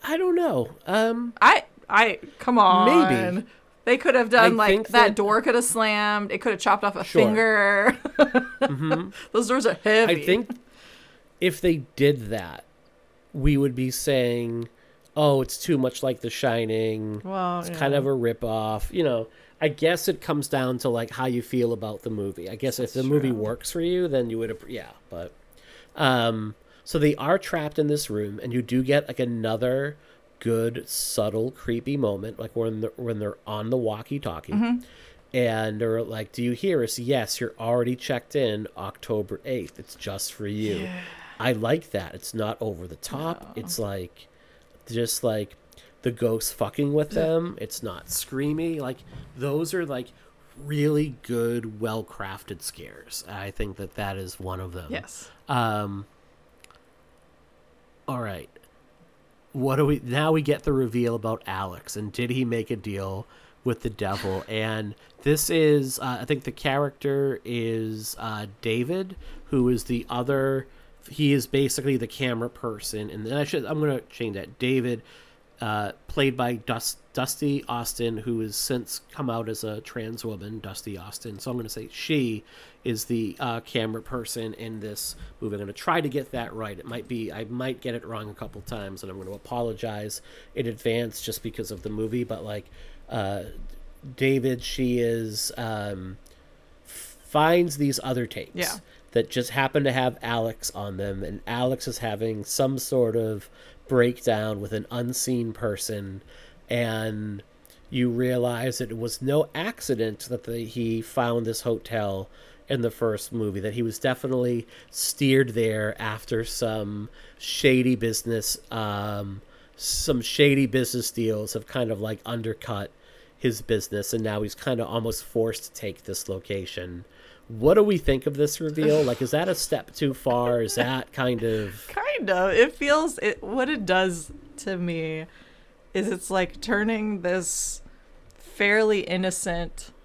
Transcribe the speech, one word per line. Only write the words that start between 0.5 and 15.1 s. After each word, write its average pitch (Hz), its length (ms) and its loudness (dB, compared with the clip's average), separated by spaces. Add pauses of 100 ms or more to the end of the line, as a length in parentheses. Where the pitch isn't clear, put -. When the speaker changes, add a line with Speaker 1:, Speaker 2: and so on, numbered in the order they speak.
Speaker 1:
Um, 226 540 2
Speaker 2:
I, 381 240 8 (240)
I, 214 320 4 (180)
come 247 200 4
on. 185 760 8
Speaker 1:
Maybe. 185 140 -2 (400)
Speaker 2:
They 247 100 8
could 262 180 6
have 233 160 6
done, 233 140 10
Speaker 1:
I 226 100 10
Speaker 2:
like, 214 160 6
Speaker 1:
think 208 180 4
Speaker 2:
that 233 200 8
Speaker 1:
that 214 80 0
Speaker 2:
door 214 260 4
could 262 120 4
have 233 100 4
slammed. 208 640 2
It - 120 -2
could 240 100 2
have 190 80 -4
chopped 202 240 4
off 202 120 0
a 165 80 -2
Speaker 1:
Sure. - 200 6
Speaker 2:
finger. 214 720 6 (200)
<laughs> 285 120 8 (300)
Speaker 1:
Mm-hmm. 156 500 0 (220)
Speaker 2:
Those 220 160 2
doors 240 180 4
are 214 160 2
heavy. 214 300 6 (100)
Speaker 1:
I - 20 -6
think 202 260 2 (880)
if 175 200 0
they 170 180 4 (180)
did 135 340 4
that, 87 340 -6 (680)
we 143 240 4
would 139 180 2
be 127 160 -2
saying, 120 800 0 (480)